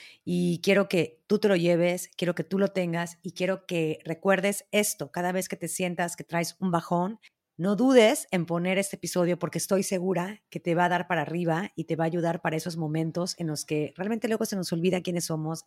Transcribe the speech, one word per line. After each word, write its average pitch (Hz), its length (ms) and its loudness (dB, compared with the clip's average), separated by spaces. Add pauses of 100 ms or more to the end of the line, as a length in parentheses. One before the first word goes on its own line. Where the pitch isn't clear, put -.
(240)
y 175 380 0
quiero 196 260 4
que - 380 -2
tú 208 140 2
te 214 80 4
lo 202 80 4
lleves, 175 600 2
quiero 175 200 -2
que 165 80 -4
tú 196 160 -2
lo 196 80 4
tengas, 175 560 -4
y 180 80 -10
quiero 185 340 -2
que 160 380 -2
recuerdes 190 680 0
esto, 208 400 0
cada 180 200 -2
vez 185 160 -2
que - 80 -10
te 170 140 -6
sientas 175 460 -4
que - 100 -12
traes 170 340 -4
un 190 100 -2
bajón, 175 480 0 (380)
no 196 200 0
dudes 254 560 6
en 170 160 0
poner 175 320 0
este 196 160 -4
episodio 175 420 0
porque 160 220 -4
estoy 190 240 0
segura 190 680 -2
que 165 100 -10
te 170 140 0
va 175 120 4
a 175 40 2
dar 175 160 0
para 170 160 0
arriba 165 540 -2
y 160 80 -4
te 160 120 -4
va 156 80 0
a 165 40 2
ayudar 170 340 -2
para 160 140 -2
esos 165 220 -6
momentos 160 600 -2
en 170 80 -4
los 151 180 -4
que 151 320 -2
realmente 214 320 -4
luego 220 180 -2
se 208 100 -4
nos 180 180 -4
olvida 175 280 0
quiénes 170 240 -4
somos, 160 420 -4